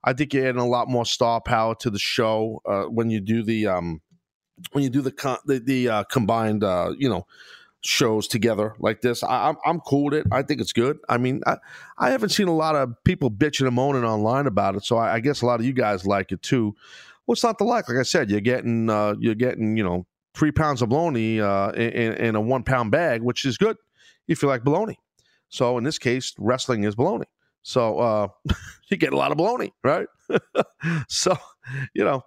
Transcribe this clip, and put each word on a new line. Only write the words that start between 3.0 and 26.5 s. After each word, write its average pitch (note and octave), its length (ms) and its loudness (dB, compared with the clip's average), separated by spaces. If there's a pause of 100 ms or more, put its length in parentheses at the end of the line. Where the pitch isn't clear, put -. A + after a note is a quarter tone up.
you A2 100 0
do A2 240 0
the, G#2+ 240 0
um, F2 340 -2 (720)
when C#3+ 120 0
you C3 60 0
do C#3 120 0
the C3 100 -4
co-, - 340 -4
the, C3+ 140 0
the, B2 300 0
uh, G#2+ 160 0
combined, A2 580 0
uh, F2+ 340 0
you C#3 120 0
know, F2+ 180 -2 (540)
shows A2 460 0
together A2 520 2
like G#2+ 220 0
this. A#2+ 220 0
I, B2+ 260 2
I'm, D#3 160 -2
I'm E3 160 2
cool C#3+ 240 2
with C#3+ 100 2
it. - 160 0
I B2+ 100 2
think C#3 180 -2
it's - 140 -4
good. B2+ 240 2 (100)
I B2 100 2
mean, B2+ 280 0
I, - 120 2 (400)
I - 120 2
haven't A#3 200 0
seen G3+ 180 2
a E3 80 2
lot D#3 200 2
of B2+ 280 0
people D3+ 260 2
bitching C3+ 380 0
and B2 80 0
moaning C3 280 2
online A2+ 440 0
about G2 280 2
it, G2+ 80 -6
so A#2 140 0
I, A2+ 180 2
I A#2 40 0
guess C3+ 220 -2
a A#2+ 40 0
lot A#2+ 140 2
of A2+ 60 -2
you C3+ 80 0
guys G#2 320 0
like G2 260 0
it F2+ 100 -6
too. A2 340 0 (500)
What's A#3 160 0
not A3+ 160 0
to G3+ 60 0
like? A3+ 260 0
Like A#2+ 80 0
I B2+ 60 2
said, B2+ 260 0
you're G#2 100 2
getting, A#2 480 0
uh, G#2 320 2
you're A2+ 140 0
getting, A2 420 -2
you A2 80 0
know, F2+ 220 -2 (300)
three D3+ 160 2
pounds D3 320 0
of G#2+ 60 0
bologna, A#2 520 0
uh, G2 300 0
in, A#2 180 -2
in, A2+ 240 -2
in A2+ 220 0
a G#2+ 60 2
one A#2+ 200 0
pound A#2+ 300 0
bag, C3 320 0
which A#2+ 220 -4
is B2 120 -2
good A3 200 2 (500)
if E3 160 0
you C#3+ 40 2
like B2+ 160 0
bologna. E3 340 0 (520)
So B2 300 0
in A2+ 40 -4
this D#3 140 -4
case, B2+ 400 -2
wrestling A2 460 0